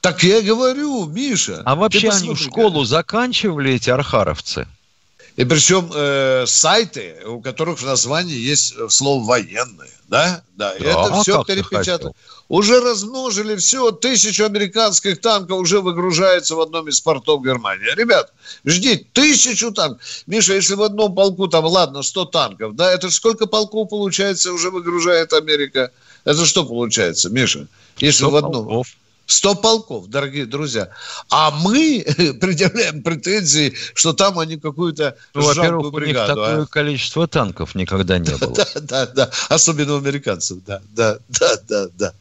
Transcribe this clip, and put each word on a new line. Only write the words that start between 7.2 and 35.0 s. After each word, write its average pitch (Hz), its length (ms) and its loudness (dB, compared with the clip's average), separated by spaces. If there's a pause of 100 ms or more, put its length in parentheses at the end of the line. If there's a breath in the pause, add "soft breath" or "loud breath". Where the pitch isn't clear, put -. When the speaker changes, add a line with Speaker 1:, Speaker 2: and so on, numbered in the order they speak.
Speaker 1:
у 120 140 -10
которых 151 380 -6
в 123 60 -8
названии 135 520 -2
есть, 135 400 -2
э, 117 120 -6
слово 139 360 2
«военные». 104 640 -4 (180)
Да? 160 360 0 (120)
Да. 101 220 -4
И 110 60 -8
Speaker 2:
Да, 147 80 0
Speaker 1:
это 165 80 2 (160)
Speaker 2:
а 208 80 2
Speaker 1:
всё 190 160 2
Speaker 2:
как - 80 -4
ты 190 80 0
Speaker 1:
перепечатано. 180 580 -4
Speaker 2:
хотел? - 20 -20 (320 loud breath)
Speaker 1:
Уже 208 320 4
размножили 220 760 -4
всё, 247 360 2
тысячу 214 540 0
американских 202 760 0
танков 190 400 0
уже 185 220 2
выгружается 175 760 0
в 165 60 -4
одном 160 260 -4
из 143 140 0
портов 147 420 0
Германии. 110 440 -2 (100)
Ребят, 214 340 2 (340 loud breath)
ждите, 185 380 0 (100)
тысячу 240 580 2
танков. 160 280 -4 (280 loud breath)
Миша, 196 260 2
если 196 220 0
в 202 80 0
одном 208 320 0
полку 190 320 2
там, 160 180 2
ладно, 156 380 0
сто 190 220 -4
танков, 110 500 -4
да, 180 180 2
это 185 160 -2
ж 170 60 0
сколько 220 320 0
полков, 214 420 -2
получается, 196 640 -2
уже 175 160 -2
выгружает 175 640 0
Америка? 147 580 0 (320 soft breath)
Это 156 220 2
что 170 200 2
получается, 110 640 -2
Миша? 110 380 -2 (300 soft breath)
Если 143 260 2
Speaker 2:
Сто 143 60 4
Speaker 1:
в 143 60 2
одном 147 160 2 (140)
Speaker 2:
полков. 117 220 -2 (400)
Speaker 1:
Сто - 280 2
полков, 202 520 0
дорогие 139 380 -4
друзья. 117 440 -6 (420 loud breath)
А 156 180 6
мы 214 560 2
<laughs> 147 360 0
предъявляем 185 600 0
претензии, 165 720 0 (220 loud breath)
что 165 180 2
там 196 240 2
они 160 200 -4
какую-то 151 580 -4 (180 soft breath)